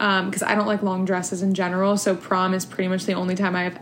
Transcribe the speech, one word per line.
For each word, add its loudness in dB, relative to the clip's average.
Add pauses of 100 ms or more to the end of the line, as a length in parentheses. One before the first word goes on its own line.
Um, 2
'cause 0
I 2
don't 2
like 0
long 0
dresses -2
in 2
general, 2
so 2
prom 0
is -2
pretty -4
much -2
the 0
only -2
time 0
I 0
have -4